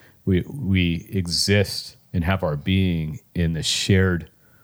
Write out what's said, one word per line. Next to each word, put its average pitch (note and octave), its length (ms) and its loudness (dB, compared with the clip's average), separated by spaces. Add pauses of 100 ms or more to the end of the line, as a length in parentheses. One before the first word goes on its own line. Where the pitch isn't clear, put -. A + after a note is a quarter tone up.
(260)
we, F#2 220 2
we F2+ 600 0
exist G2 840 0 (180)
and E2+ 100 0
have F#2 200 0
our D#2 140 0
being E2+ 640 0 (140)
in E2 200 0
the D#2 100 -4
shared F#2 640 2 (340)